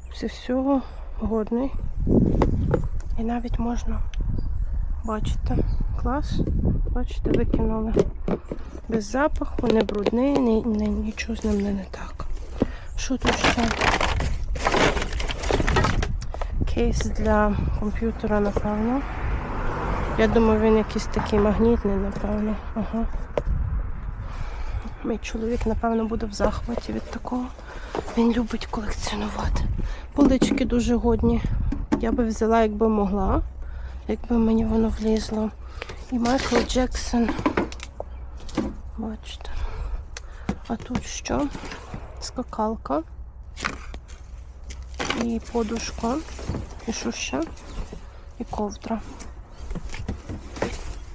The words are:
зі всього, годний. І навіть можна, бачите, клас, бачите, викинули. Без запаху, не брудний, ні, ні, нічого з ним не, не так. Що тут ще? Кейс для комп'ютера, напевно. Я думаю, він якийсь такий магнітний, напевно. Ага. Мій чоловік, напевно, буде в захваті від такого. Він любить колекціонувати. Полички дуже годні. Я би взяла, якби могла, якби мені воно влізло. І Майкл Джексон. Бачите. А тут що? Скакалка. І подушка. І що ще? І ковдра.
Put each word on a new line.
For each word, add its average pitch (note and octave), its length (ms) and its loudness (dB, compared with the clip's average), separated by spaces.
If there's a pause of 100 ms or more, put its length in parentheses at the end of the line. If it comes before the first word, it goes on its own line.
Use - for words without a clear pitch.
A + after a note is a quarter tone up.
(200)
зі - 60 -4
всього, C4 560 0 (380)
годний. A3+ 520 0 (1500)
І A3+ 40 0
навіть A#3 360 0
можна, A#3 420 0 (1000)
бачите, G#3+ 540 0 (440)
клас, C4 380 0 (520)
бачите, - 400 0
викинули. A3 600 2 (960)
Без G#3+ 160 0
запаху, C#4 640 0
не A3 140 6
брудний, A3+ 580 2
ні, A3+ 220 4
ні, G#3+ 260 0
нічого G#3+ 480 -2
з - 80 -6
ним G#3 180 2
не, G3+ 100 0
не G3 200 -2
так. - 340 -8 (680)
Що - 220 0
тут B3 200 2
ще? - 300 4 (3000)
Кейс A#3 320 2
для G#3+ 500 4 (240)
комп'ютера, G#3+ 600 0
напевно. G#3+ 600 2 (1160)
Я A3 100 6
думаю, A3 320 6
він A3 180 8
якийсь G#3+ 280 0
такий G#3 340 2
магнітний, G#3+ 560 4
напевно. G#3 600 0 (200)
Ага. A3 300 0 (2000)
Мій G#3+ 140 -2
чоловік, A3+ 480 -4
напевно, A3+ 400 0
буде A3+ 200 -2
в G#3 80 -8
захваті G#3+ 600 -2
від A3 100 -4
такого. B3 420 -6 (720)
Він A#3 160 4
любить A3+ 320 -2
колекціонувати. - 960 -2 (500)
Полички C4 520 6
дуже A#3 300 4
годні. A#3 460 4 (580)
Я A3+ 120 0
би A#3+ 140 2
взяла, A3 360 4
якби A3 280 4
могла, G#3 520 2 (680)
якби A#3 300 0
мені A3 280 6
воно A3 240 4 (100)
влізло. G#3+ 500 2 (640)
І B3+ 80 0
Майкл A#3+ 380 2 (100)
Джексон. A#3+ 640 2 (1700)
Бачите. - 520 -8 (1160)
А A#3+ 80 -2
тут - 300 -6
що? - 420 -2 (720)
Скакалка. B3 840 -4 (2250)
І A#3 180 0 (100)
подушка. A#3 640 -2 (720)
І A3+ 60 -4
що - 180 -4
ще? - 300 -4 (1000)
І A#3 40 -6
ковдра. G#3+ 580 -6 (2250)